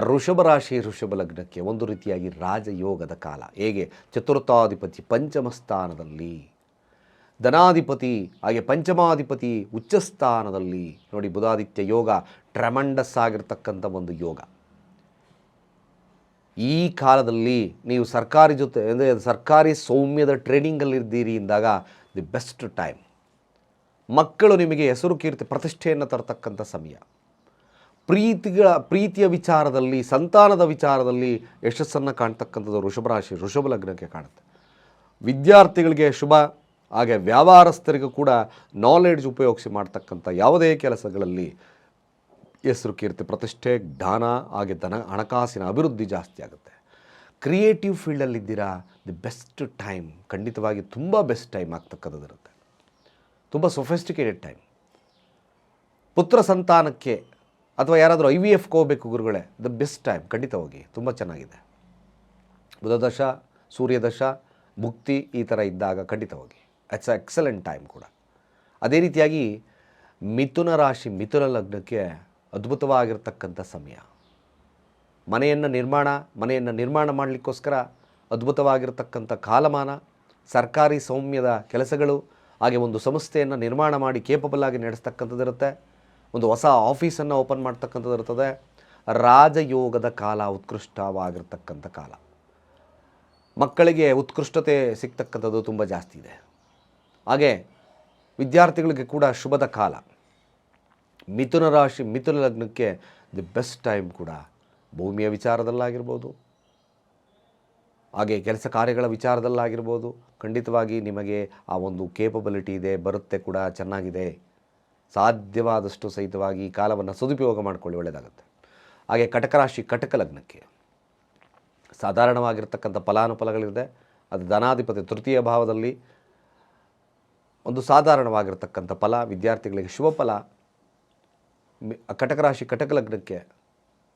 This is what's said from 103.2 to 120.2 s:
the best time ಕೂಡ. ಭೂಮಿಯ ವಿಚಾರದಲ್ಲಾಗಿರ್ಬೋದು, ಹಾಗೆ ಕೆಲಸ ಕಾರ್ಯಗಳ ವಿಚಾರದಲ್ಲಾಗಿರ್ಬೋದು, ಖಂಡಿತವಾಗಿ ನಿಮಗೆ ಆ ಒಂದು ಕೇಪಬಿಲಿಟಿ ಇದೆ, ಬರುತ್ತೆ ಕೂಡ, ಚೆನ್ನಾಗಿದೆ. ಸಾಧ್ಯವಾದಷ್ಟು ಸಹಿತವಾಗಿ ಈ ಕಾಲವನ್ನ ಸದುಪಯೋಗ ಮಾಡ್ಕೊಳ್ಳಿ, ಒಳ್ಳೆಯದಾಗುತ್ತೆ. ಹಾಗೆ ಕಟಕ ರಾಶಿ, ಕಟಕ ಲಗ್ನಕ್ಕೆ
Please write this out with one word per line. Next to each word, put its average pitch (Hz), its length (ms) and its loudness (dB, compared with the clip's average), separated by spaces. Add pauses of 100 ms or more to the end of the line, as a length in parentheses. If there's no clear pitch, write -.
the 95 80 -8
best 117 400 -8
time 101 280 -4
ಕೂಡ. 85 160 -14 (680)
ಭೂಮಿಯ 101 320 -4
ವಿಚಾರದಲ್ಲಾಗಿರ್ಬೋದು, 120 1080 -4 (1800)
ಹಾಗೆ 104 260 -2
ಕೆಲಸ 107 260 -6
ಕಾರ್ಯಗಳ 120 400 0
ವಿಚಾರದಲ್ಲಾಗಿರ್ಬೋದು, 117 1080 -4 (220)
ಖಂಡಿತವಾಗಿ 113 600 -2
ನಿಮಗೆ 101 500 -8 (180)
ಆ 92 80 -4
ಒಂದು 92 320 -6
ಕೇಪಬಿಲಿಟಿ 101 640 -4
ಇದೆ, 95 220 -4
ಬರುತ್ತೆ 95 420 -6
ಕೂಡ, 92 180 -8 (140)
ಚೆನ್ನಾಗಿದೆ. 92 680 -8 (760)
ಸಾಧ್ಯವಾದಷ್ಟು 107 960 -2
ಸಹಿತವಾಗಿ 98 560 -6
ಈ 92 40 -10
ಕಾಲವನ್ನ 101 420 -2
ಸದುಪಯೋಗ 127 480 -2
ಮಾಡ್ಕೊಳ್ಳಿ, 87 380 -6
ಒಳ್ಳೆಯದಾಗುತ್ತೆ. 78 460 -12 (640)
ಹಾಗೆ 117 160 2
ಕಟಕ 120 280 -2
ರಾಶಿ, 131 280 2
ಕಟಕ 120 320 -6
ಲಗ್ನಕ್ಕೆ 71 500 -6 (1400)